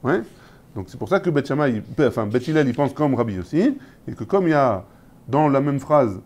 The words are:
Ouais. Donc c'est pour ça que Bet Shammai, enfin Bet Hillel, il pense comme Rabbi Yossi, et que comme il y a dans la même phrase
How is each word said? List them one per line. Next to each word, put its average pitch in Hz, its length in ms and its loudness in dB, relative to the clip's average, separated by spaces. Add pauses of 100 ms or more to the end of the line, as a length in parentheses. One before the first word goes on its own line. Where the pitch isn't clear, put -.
Ouais. 160 180 0 (540)
Donc 95 140 -10
c'est - 100 -18
pour 107 100 -8
ça 190 120 2
que 190 100 0
Bet 143 160 0
Shammai, 135 360 0 (180)
enfin 117 260 2
Bet 117 140 0
Hillel, 151 280 0
il 120 60 -2
pense 135 180 0
comme 147 220 0
Rabbi 113 200 -2
Yossi, 165 440 0 (280)
et 127 60 -10
que 113 120 -10
comme 190 220 0
il 160 40 2
y 156 40 2
a 120 300 2 (420)
dans 147 220 2
la 135 140 2
même 143 180 -2
phrase 123 460 2